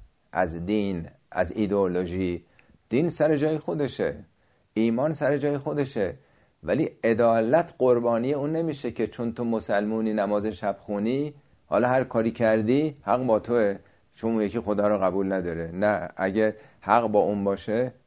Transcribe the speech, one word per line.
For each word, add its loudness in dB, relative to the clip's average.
از -2
دین، -2
از -2
ایدئولوژی؟ -2
دین 0
سر 2
جای 0
خودشه، -4
ایمان 0
سر 0
جای -2
خودشه، -2
ولی 0
عدالت 2
قربانی 2
اون -2
نمیشه -4
که -4
چون -6
تو -6
مسلمونی، 0
نماز 0
شب -4
خونی، -2
حالا 2
هر 2
کاری 0
کردی 2
حق 0
با 4
توه، 0
چون -4
اون 0
یکی -2
خدا 0
رو 2
قبول 0
نداره. -4
نه، 0
اگه 0
حق 4
با 2
اون 2
باشه -2